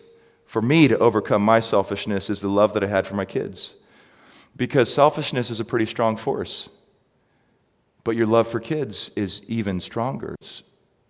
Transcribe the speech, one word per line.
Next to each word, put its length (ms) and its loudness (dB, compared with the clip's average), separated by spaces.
for 160 -4
me 260 6
to 100 2
overcome 460 2
my 160 6
selfishness 720 -2
is 100 -4
the 80 -4
love 260 2
that 120 0
I 20 0
had 180 0
for 100 -8
my 100 -4
kids. 500 -8
Because 380 2
selfishness 560 2
is 100 -6
a 60 -6
pretty 200 -2
strong 300 -2
force, 540 -6
but 100 -2
your 120 2
love 200 4
for 140 -4
kids 560 -6
is 320 -4
even 320 -4
stronger. 580 -6
It's 240 -16